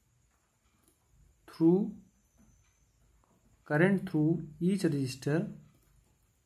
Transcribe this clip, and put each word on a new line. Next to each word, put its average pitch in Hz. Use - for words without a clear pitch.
through, 170
current 180
through 156
each 190
resistor 147